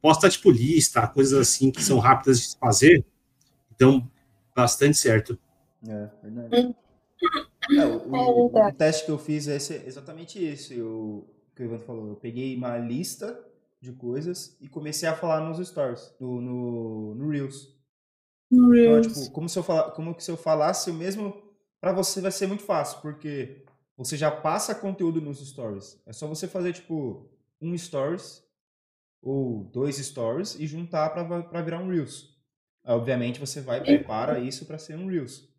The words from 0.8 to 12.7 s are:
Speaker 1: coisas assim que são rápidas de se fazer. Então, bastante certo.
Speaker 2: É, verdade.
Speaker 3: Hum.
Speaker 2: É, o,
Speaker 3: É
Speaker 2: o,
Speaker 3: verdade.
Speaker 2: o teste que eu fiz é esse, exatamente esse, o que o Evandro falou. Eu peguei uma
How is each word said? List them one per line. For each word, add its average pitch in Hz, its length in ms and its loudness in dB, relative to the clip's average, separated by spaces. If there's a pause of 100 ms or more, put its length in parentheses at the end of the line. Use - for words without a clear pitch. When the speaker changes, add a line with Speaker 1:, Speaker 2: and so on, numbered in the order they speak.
Speaker 1:
coisas 135 300 4
assim 131 320 4
que - 120 -6
são 131 160 4
rápidas 123 420 6
de - 80 -6
se - 100 -12
fazer. 135 460 6 (720)
Então, 131 360 6 (460)
bastante 139 420 4
certo. 110 400 2 (480)
Speaker 2:
É, 107 240 -10 (120)
verdade. 240 460 0
Speaker 3:
Hum. 240 60 -8 (1000)
Speaker 2:
É, 285 100 6
o, 233 40 2 (220)
Speaker 3:
É 254 200 2
Speaker 2:
o, - 20 6
Speaker 3:
verdade. 240 340 6
Speaker 2:
o 147 80 -2
teste 156 280 2
que 160 60 -6
eu 147 80 -2
fiz 147 300 -4
é 143 80 -2
esse, 147 180 -6 (120)
exatamente 156 560 -12
esse, 139 380 -8
o 110 460 -8 (280)
que 127 80 -14
o 120 40 -8
Evandro 113 200 -10
falou. 113 220 -12
Eu 104 80 -14
peguei 127 400 -8
uma 123 220 -6